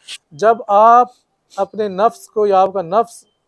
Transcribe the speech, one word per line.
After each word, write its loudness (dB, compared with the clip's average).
जब 0
आप 4
अपने -6
नफ्स -4
को -4
या 0
आपका -2
नफ्स -6